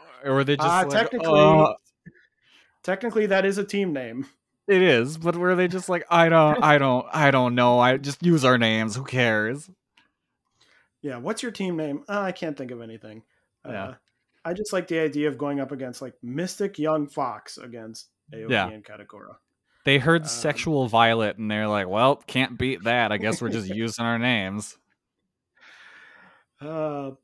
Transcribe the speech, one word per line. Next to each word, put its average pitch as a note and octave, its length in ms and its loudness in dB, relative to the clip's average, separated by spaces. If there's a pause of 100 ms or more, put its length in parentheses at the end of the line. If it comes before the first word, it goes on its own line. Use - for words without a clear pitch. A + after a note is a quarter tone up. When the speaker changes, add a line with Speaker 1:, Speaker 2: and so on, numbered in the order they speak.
(240)
Speaker 1:
Or C#3 120 0
were C#3 80 4
they C#3+ 120 0
just D#3 140 2
Speaker 2:
Uh, F3+ 140 4
Speaker 1:
like, D3 60 -4
Speaker 2:
technically, E3 500 2
Speaker 1:
"Uh," D#3 340 8 (1080)
Speaker 2:
technically, G#3+ 420 -2
that F#3+ 180 2
is G3 140 0
a G3+ 60 -2
team G3+ 280 -4
name. B2+ 360 -8 (400)
Speaker 1:
It F#3+ 140 6
is, D3 360 4
but E3 180 -2
were F3+ 200 2
they F3+ 120 2
just F3+ 220 -6
like, F3 220 -2
"I E3 180 6
don't, D#3 340 6
I D3+ 140 6
don't, C3 340 2
I C#3+ 200 4
don't B2 240 2
know. B2 240 6
I B2+ 180 4
just C#3 260 -8
use E3 220 4
our B2+ 140 6
names. A2 360 0
Who C3 80 -8
cares?" B2 680 -2 (1300)
Speaker 2:
Yeah, C3 160 -8
what's E3+ 240 -8
your A#3+ 100 -8
team F#3 240 -6
name? D3+ 320 -6
Uh, G3+ 140 -4
I F#3+ 100 -4
can't E3 240 -8
think C3 140 -12
of A#2+ 120 -14
anything. A2+ 420 -18 (420)
Speaker 1:
Yeah. A2 180 -10
Speaker 2:
Uh, - 120 -14 (500)
I E3 80 -6
just G#3 180 -10
like F3+ 160 -6
the E3 120 -4
idea D3 280 -2
of C3+ 120 -6
going C#3+ 200 -6
up C3 120 -8
against, C3 320 -12
like, B2 180 -14
Mystic F3+ 560 -8
Young D3+ 300 -2
Fox B2 500 -8
against A2+ 520 -18 (220)
Aoki A2+ 200 -10
Speaker 1:
Yeah. G2+ 180 0
Speaker 2:
and G#2 160 -20
Kadokura. G#2 520 -20 (480)
Speaker 1:
They C#3 120 4
heard D#3+ 240 2
Speaker 2:
Um, D#3 60 -12
Speaker 1:
Sexual D3 600 -2
Violet, A2+ 500 2
and G#2+ 120 -8
they're G#2+ 180 -2
like, G#2 200 -2
"Well, A#2+ 300 2
can't B2 420 -4
beat B2 240 -4
that. A#2 280 0
I G#2 60 -2
guess G#2 240 -4
we're A#2 80 -4
just G#2 200 -6
Speaker 2:
<laughs> F#2+ 40 -6
Speaker 1:
using A2+ 320 -6
our A#2 140 -2
names." G#2+ 580 -4 (1800)
Speaker 2:
Uh, D3 500 -6 (120)